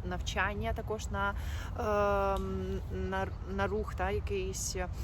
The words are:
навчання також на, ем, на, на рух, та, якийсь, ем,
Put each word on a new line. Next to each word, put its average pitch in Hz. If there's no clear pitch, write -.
навчання 202
також 214
на, 202
ем, 196
на, 190
на 196
рух, 208
та, 185
якийсь, 190
ем, 185